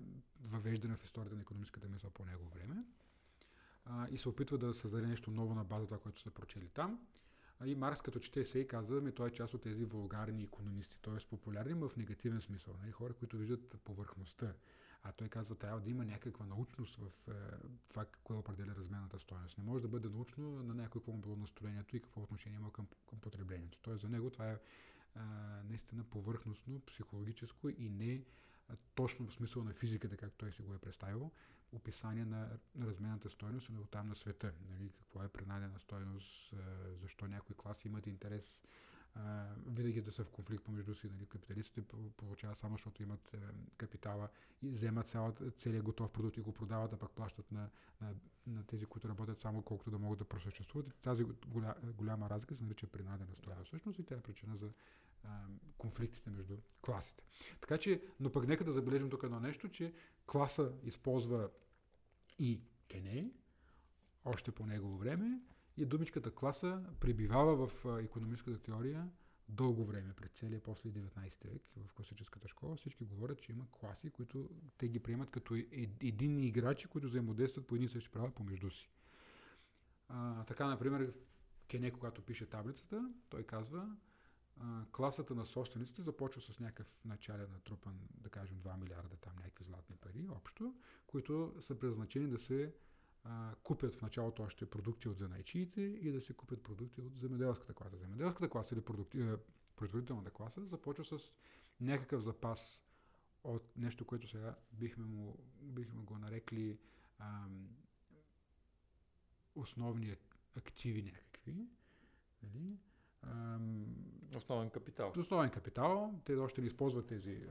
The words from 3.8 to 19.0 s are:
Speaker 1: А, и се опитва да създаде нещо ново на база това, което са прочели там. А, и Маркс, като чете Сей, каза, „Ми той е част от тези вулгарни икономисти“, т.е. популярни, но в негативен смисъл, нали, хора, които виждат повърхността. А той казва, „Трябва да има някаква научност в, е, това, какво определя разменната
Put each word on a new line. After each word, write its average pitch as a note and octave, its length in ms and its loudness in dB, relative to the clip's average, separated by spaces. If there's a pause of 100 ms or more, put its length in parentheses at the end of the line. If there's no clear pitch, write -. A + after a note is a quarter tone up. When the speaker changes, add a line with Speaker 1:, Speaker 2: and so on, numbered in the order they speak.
Speaker 1:
А, A#2+ 260 -2
и C3 80 0
се - 100 2
опитва C3+ 300 4
да A#2 160 4
създаде A2+ 320 2
нещо A#2 240 2
ново A2+ 240 4
на G#2+ 100 2
база G#2 220 2
това, G#2 120 -2
което - 220 -6
са G#2+ 100 -8
прочели - 380 -8
там. G3 380 0 (520)
А, B2+ 80 -4
и C#3 80 4
Маркс, C#3 280 4
като A#2+ 160 -2
чете C3 260 2
Сей, - 220 4
каза, A#2 340 2
„Ми C#3 120 2
той A#2+ 160 2
е A#2+ 40 0
част A#2+ 220 -2
от A#2+ 80 -4
тези A2 220 2
вулгарни G#2+ 580 0
икономисти“, G2+ 600 -4
т.е. G#2+ 280 -4
популярни, A2 440 0
но D#3+ 140 2
в - 80 -4
негативен A2+ 440 2
смисъл, F#2+ 420 -6
нали, G#2+ 100 -4
хора, A#2+ 220 -4
които A2+ 240 -2
виждат A#2 460 0
повърхността. F#2+ 720 -4 (480)
А G2+ 100 -6
той A2 160 -4
казва, A2 280 -2
„Трябва G#2+ 240 -2
да G2+ 100 0
има B2 140 2
някаква G#2 420 -4
научност A2+ 500 -2
в, G#2 140 -6 (180)
е, - 40 -4 (560)
това, G#2+ 160 -2
какво - 340 -2
определя G2+ 360 -2
разменната F#2+ 440 -2